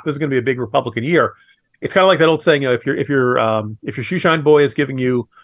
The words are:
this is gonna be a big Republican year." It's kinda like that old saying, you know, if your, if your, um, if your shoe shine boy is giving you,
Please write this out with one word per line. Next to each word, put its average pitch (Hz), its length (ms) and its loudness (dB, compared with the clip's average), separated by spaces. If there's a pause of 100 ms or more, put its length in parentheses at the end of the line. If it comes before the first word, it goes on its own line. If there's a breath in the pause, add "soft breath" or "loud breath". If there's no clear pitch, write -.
this 151 80 -2
is 143 60 -10
gonna 151 100 -4
be 135 80 0
a 120 60 0
big 127 160 -2
Republican 120 440 -4
year." 139 300 0 (480 soft breath)
It's - 120 -6
kinda 190 140 4
like 175 120 4
that 160 100 4
old 156 120 0
saying, 147 200 2
you 135 80 0
know, 123 40 2
if 117 120 -4
your, 139 100 -2
if - 140 -4
your, 127 280 0
um, 110 460 -2
if - 140 -10
your 127 60 -8
shoe 180 140 -6
shine 160 260 0
boy 147 200 4
is 139 100 0
giving 139 240 -4
you, 127 300 -2 (160 soft breath)